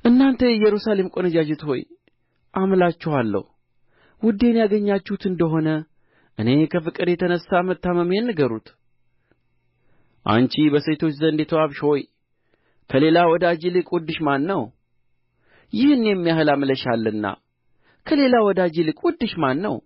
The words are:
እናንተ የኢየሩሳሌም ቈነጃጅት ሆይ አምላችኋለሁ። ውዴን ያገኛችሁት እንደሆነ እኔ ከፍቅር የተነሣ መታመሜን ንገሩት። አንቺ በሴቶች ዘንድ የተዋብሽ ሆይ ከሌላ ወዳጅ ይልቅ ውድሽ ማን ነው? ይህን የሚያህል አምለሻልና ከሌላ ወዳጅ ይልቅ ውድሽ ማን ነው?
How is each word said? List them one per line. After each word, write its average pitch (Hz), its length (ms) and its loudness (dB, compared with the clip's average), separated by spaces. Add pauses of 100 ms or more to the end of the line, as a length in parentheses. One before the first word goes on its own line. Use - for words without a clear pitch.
እናንተ 254 380 4
የኢየሩሳሌም 208 680 2
ቈነጃጅት 160 540 -2
ሆይ 143 180 -4 (720)
አምላችኋለሁ። 165 920 0 (760)
ውዴን 226 360 2
ያገኛችሁት 202 680 0
እንደሆነ 160 440 -2 (680)
እኔ 110 120 0 (180)
ከፍቅር 175 400 -4
የተነሣ 175 420 -2 (120)
መታመሜን 180 640 -2
ንገሩት። 143 420 -4 (1600)
አንቺ 117 280 2 (160)
በሴቶች 147 440 0
ዘንድ 156 260 -2
የተዋብሽ 156 420 -2
ሆይ 147 200 0 (880)
ከሌላ 160 280 4 (100)
ወዳጅ 170 340 0
ይልቅ 175 280 -2
ውድሽ 160 320 -6
ማን 139 240 0
ነው? 185 160 -4 (1120)
ይህን 254 300 2
የሚያህል 170 460 0
አምለሻልና 123 760 -2 (840)
ከሌላ 277 340 2
ወዳጅ 185 340 0
ይልቅ 156 260 -2
ውድሽ 320 360 -2
ማን 139 240 0
ነው? 196 140 -4 (100)